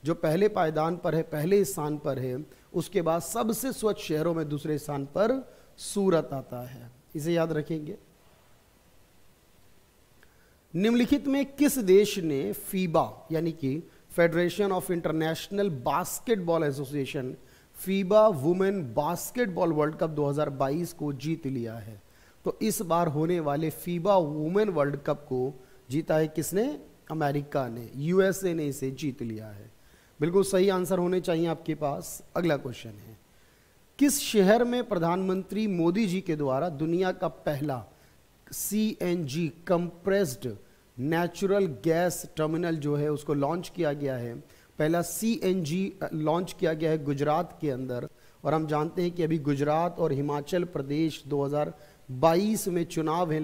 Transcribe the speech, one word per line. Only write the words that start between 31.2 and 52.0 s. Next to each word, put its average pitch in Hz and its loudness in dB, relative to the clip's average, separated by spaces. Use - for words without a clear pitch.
चाहिए 170 0
आपके 160 -2
पास। 147 -6
अगला 170 2
क्वेश्चन 120 -8
है, 107 -20
किस 277 4
शहर 214 6
में 240 0
प्रधानमंत्री 190 0
मोदी 180 2
जी 185 0
के 160 -2
द्वारा 143 0
दुनिया 170 0
का 185 -2
पहला 143 -4
सीएनजी 175 -2
कंप्रेस्ड 175 0
नेचुरल 175 0
गैस 165 2
टर्मिनल 165 0
जो 147 -2
है 147 0
उसको 147 -2
लॉन्च 147 -2
किया 156 2
गया 131 -2
है? 120 -6
पहला 165 4
सीएनजी 185 0
लॉन्च 160 0
किया 160 2
गया 156 0
है 156 0
गुजरात 147 0
के 147 -2
अंदर, 127 -6
और 147 2
हम 156 0
जानते 156 0
हैं 175 0
कि 175 -4
अभी 160 2
गुजरात 147 0
और 156 2
हिमाचल 147 -2
प्रदेश 147 -2
दो 143 0
हज़ार 147 -2